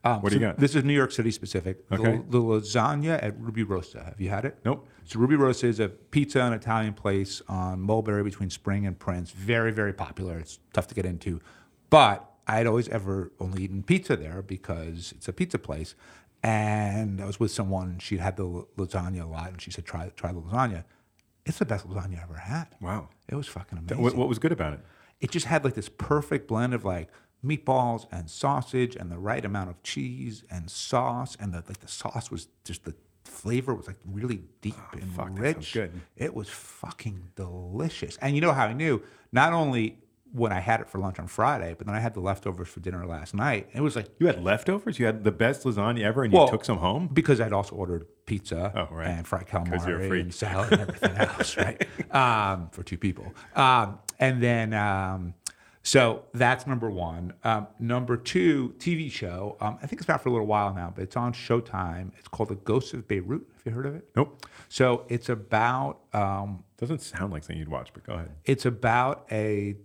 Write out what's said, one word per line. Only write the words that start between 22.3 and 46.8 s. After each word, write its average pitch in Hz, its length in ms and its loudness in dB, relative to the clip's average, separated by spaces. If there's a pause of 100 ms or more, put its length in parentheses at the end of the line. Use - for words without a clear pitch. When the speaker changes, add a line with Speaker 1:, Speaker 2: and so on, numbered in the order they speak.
Speaker 1:
had. 104 320 -8 (140)
Speaker 2:
Wow. 90 280 -6 (200)
Speaker 1:
It - 60 -6
was 143 120 -6
fucking - 300 -10
Speaker 2:
Th-, 85 140 -8
Speaker 1:
amazing. 120 120 0
Speaker 2:
what, 131 120 2
what 127 120 2
was 117 120 -2
good 160 120 2
about 78 220 -2
it? 71 60 -10 (400)
Speaker 1:
It - 100 -4
just 170 160 -2
had, 156 180 2
like, 127 120 2
this 104 140 -6
perfect - 580 0
blend 120 260 0
of, 107 100 -4
like, 90 260 -4 (360)
meatballs 127 680 0
and 87 180 -8
sausage 127 680 0
and 87 160 -10
the 87 80 -10
right 101 260 -2
amount 98 240 -2
of 85 140 -14
cheese 127 680 -8
and 87 220 -8
sauce. 127 680 -2
And 101 140 -6
the, 87 40 -6 (100)
like, 104 120 -12
the - 80 -20
sauce - 440 -8
was - 160 -10 (160)
just, - 220 -12
the 80 100 -10 (280)
flavor 123 520 -2
was, - 120 -14
like, 95 160 -14
really 101 400 -6 (180)
deep 110 180 -6
Speaker 2:
Oh, - 200 -16
Speaker 1:
and 95 120 -10
Speaker 2:
fuck, 92 240 -8
that 98 60 -6
Speaker 1:
rich. 147 140 0
Speaker 2:
sounds - 180 -12
good. 101 180 -4 (240)
Speaker 1:
It - 180 -6
was 104 160 -8
fucking - 840 -12
delicious. 92 840 -6
And 139 180 0
you 151 60 4
know 170 120 4
how 127 120 4
I 107 80 -2
knew? 147 300 0 (280)
Not 147 220 6
only 127 460 2 (340)
when 113 200 2
I 90 80 0
had 113 180 2
it - 100 -8
for - 80 -8
lunch 95 220 -4
on 87 80 -10
Friday, 107 500 0
but - 100 -12
then 104 60 -2
I 110 60 0
had 113 140 -2
the 95 80 -6
leftovers 92 480 -4
for - 100 -14
dinner 90 260 -6
last 82 300 -8
night. 110 380 0
It 127 80 -4
was 147 160 0
like 107 100 -4 (100)
Speaker 2:
You 170 100 6
had 92 140 2
leftovers? 156 560 0
You 120 80 4
had 110 200 2
the 104 60 8
best 117 340 2
lasagna 110 380 0
ever 120 200 2
and 110 80 2
you 175 80 10
Speaker 1:
Well, 139 80 10
Speaker 2:
took 107 160 0
some 107 140 0
home? 123 340 0